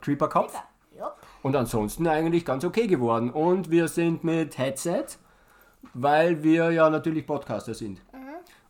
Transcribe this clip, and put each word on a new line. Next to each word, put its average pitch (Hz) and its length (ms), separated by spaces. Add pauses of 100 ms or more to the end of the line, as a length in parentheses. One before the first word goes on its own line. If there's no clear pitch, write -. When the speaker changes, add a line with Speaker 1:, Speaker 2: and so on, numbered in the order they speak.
Speaker 1:
Creeper-Kopf. 147 520
Speaker 2:
Creeper, - 140 (300)
jupp. 240 200 (260)
Speaker 1:
Und 135 140
ansonsten 120 500
eigentlich 165 380
ganz 135 180
okay 220 240
geworden. 120 420
Und 170 400
wir 165 200
sind 170 340
mit 160 340
Headset, 165 480 (880)
weil 151 480
wir 165 300
ja 160 180
natürlich 156 380
Podcaster 120 460
sind. 101 260 (140)
Speaker 2:
Mhm. 262 60 (500)